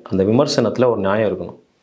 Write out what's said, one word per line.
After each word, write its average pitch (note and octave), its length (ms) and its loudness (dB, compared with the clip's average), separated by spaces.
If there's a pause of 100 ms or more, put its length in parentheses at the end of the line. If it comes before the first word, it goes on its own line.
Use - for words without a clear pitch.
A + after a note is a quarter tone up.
அந்த F#2+ 200 0
விமர்சனத்துல A#2+ 680 2
ஒரு G#2+ 180 -2
நியாயம் G#2 220 0
இருக்கணும், F2 300 -8 (240)